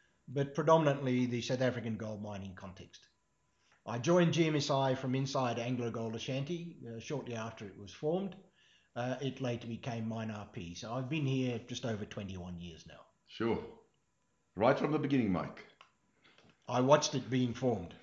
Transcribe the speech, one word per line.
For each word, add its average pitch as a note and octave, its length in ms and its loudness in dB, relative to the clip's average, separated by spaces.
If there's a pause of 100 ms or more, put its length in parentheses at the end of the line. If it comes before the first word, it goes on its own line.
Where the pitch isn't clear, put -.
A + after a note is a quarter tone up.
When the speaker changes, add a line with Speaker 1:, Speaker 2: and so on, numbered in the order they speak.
(280)
Speaker 1:
but C#3 260 -2
predominantly C#3+ 720 6
the A#2 160 -2
South B2+ 180 0
African A#2+ 360 0
gold G#2+ 260 -6
mining G2 320 -8
context. - 460 -16 (840)
I G#2 120 -4
joined E3 340 6
G E3 140 4
M D#3 100 2
S C#3+ 140 0
I C3+ 240 4
from B2+ 200 -2
inside C3 440 0
Anglo A#2+ 320 -2
Gold A2+ 260 -4
Ashanti, E3 600 -4 (100)
uh, A#2 140 -10
shortly B2 340 -6
after A2+ 320 -8
it F#2+ 120 -14
was G2+ 140 -14
formed. F3+ 420 -2 (640)
Uh, B2+ 240 -2
it C3+ 220 -4
later A#2+ 240 -2
became A#2 420 -4
Mine A2+ 220 -4
R G#2 200 -8
P. F2 240 -10
So G#2+ 160 -10
I've B2+ 200 -4
been D#3 160 0
here B2+ 420 0
just B2 160 -8
over G#2+ 220 -2
twenty-one F#2 540 -8
years E2+ 260 -14
now. D#2 140 -18 (260)
Speaker 2:
Sure. A2 320 -2 (960)
Right B2 240 4
from D3 140 2
the D3+ 60 2
beginning, C3 340 4
Mike. D2+ 320 -2 (1040)
Speaker 1:
I B2 140 2
watched C#3+ 320 6
it A2+ 160 -2
being B2 240 2
formed. G#2+ 480 0